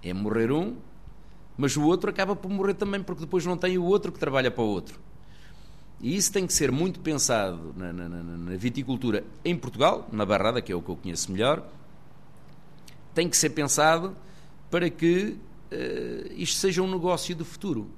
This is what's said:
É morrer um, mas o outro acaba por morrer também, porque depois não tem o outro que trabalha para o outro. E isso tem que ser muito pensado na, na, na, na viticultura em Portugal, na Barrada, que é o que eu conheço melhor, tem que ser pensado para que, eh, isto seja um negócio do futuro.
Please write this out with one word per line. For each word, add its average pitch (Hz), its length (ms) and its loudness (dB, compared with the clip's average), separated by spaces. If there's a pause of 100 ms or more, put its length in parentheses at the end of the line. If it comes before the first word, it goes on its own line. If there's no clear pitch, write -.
É 90 100 -4
morrer 107 400 4
um, 196 240 2 (800)
mas 135 200 2
o 151 80 4
outro 185 260 6
acaba 196 260 0
por 190 140 -6
morrer 196 240 2
também, 202 280 -2
porque 170 200 -6
depois 175 240 2
não 180 100 2
tem 185 220 2
o 175 60 2
outro 190 280 4
que - 60 -12
trabalha 135 320 4
para 120 120 0
o 110 40 4
outro. 98 340 -2 (1000)
E 127 160 -2
isso 196 160 2
tem 190 160 2
que - 60 -2
ser 139 180 4
muito 160 300 0
pensado 101 760 0
na, 90 160 -6
na, 87 180 -6
na, 85 140 -8
na 85 340 -6
viticultura 120 680 0 (180)
em 170 140 0
Portugal, 160 560 2
na 107 140 0
Barrada, 104 340 4
que - 100 -10
é 90 60 -2
o 85 60 -2
que - 80 -8
eu 85 60 -4
conheço 90 360 -4
melhor, 117 340 2 (1500)
tem 175 120 4
que - 120 0
ser 160 120 4
pensado 156 640 4 (560)
para 175 200 2
que, 180 480 4 (320)
eh, 60 640 -4
isto - 220 -2
seja 185 240 4
um 190 80 2
negócio 180 440 0
do 156 120 -4
futuro. 113 520 -4